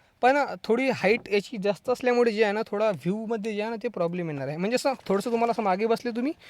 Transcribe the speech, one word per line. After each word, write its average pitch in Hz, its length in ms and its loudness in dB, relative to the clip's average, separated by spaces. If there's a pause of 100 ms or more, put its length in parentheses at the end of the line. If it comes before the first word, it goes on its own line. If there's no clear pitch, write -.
(220)
पण 262 160 6 (260)
थोडी 254 260 2
हाईट 185 300 2 (120)
याची 202 260 -2
जास्त 196 320 -2
असल्यामुळे 247 420 2
जे 214 120 2
आहे 202 100 2
ना, 214 140 -2
थोडा 214 220 0
व्ह्यूमध्ये 208 680 -4
जे 208 60 -2
आहे 214 80 -4
ना, 233 140 -6
ते 247 40 -4
प्रॉब्लेम 175 420 -2
येणार 139 180 -4
आहे. 151 100 -6
म्हणजे 202 180 0
असं - 180 0 (140)
थोडंसं 196 240 0
तुम्हाला 233 200 2
असं 226 120 -2
मागे 196 220 2
बसले 226 260 0
तुम्ही, 247 220 -4 (160)